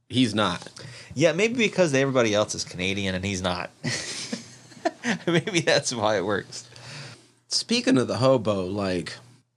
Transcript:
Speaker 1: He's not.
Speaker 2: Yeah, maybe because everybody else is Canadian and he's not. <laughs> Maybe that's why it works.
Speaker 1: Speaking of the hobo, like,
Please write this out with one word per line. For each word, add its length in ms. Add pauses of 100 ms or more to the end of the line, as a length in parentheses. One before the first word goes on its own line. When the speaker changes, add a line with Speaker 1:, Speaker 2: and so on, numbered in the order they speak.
Speaker 1:
He's 280
not. 320 (460)
Speaker 2:
Yeah, 180
maybe 220
because 400
everybody 380
else 220
is 80
Canadian 540
and 80
he's 180
not. 340
<laughs> 1500
Maybe 340
that's 340
why 220
it 80
works. 440 (800)
Speaker 1:
Speaking 500
of 100
the 80
hobo, 500
like, 480 (420)